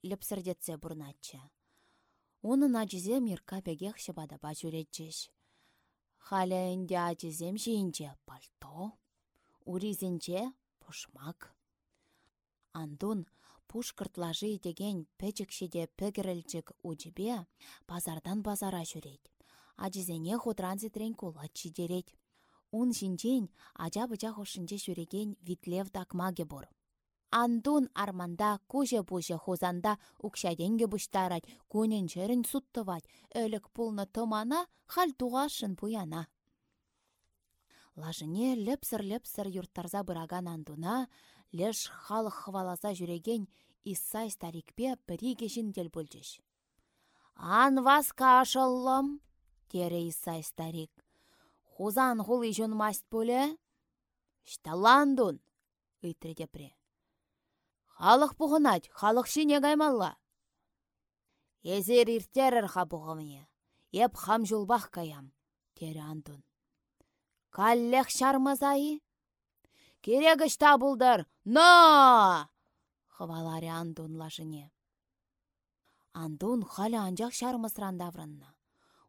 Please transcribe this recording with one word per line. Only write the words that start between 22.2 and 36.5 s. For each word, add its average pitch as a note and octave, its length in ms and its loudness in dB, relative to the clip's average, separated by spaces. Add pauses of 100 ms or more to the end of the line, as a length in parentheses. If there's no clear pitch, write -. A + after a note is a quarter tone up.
Ун A#3+ 180 0
ҫинчен G#3+ 520 -2 (300)
ача-пӑча A3 600 -8
хушшинче G3 440 -10
ҫӳрекен F#3+ 520 -8 (120)
витлев F3+ 480 -6
такмаке F3+ 560 -6
пур. C#3+ 200 -16 (640)
Антун A#3+ 640 2
арманда G3 720 -4
куҫӗ-пуҫӗ G3 720 -4
хусанда F3+ 580 -2 (220)
укҫатенке G3+ 720 -2
пуҫтарать, F#3 560 -4 (240)
кунӗнчерӗн G#3+ 720 -2
суттӑвать, G3 680 -8 (240)
ӧлӗк A3 380 -4
пулнӑ G#3+ 340 -6
тӑмана, A3+ 600 -4 (180)
хал F4 240 0 (100)
тухашшӑн B3 560 -4
пуяна. E3+ 520 -8 (1700)